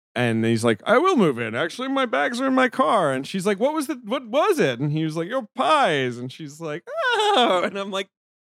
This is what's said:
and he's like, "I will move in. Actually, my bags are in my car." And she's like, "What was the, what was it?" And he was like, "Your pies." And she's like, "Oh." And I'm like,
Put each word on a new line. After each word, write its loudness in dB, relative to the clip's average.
and 2
he's 2
like, 2
"I 4
will 2
move 2
in. -6
Actually, -6
my -2
bags -2
are 0
in 0
my 4
car." 2
And -4
she's -4
like, 0
"What 2
was -4
the, -6
what -6
was 2
it?" 2
And -2
he 0
was -4
like, -4
"Your -4
pies." 2
And -10
she's -16
like, -10
"Oh." 2
And -4
I'm -8
like, -6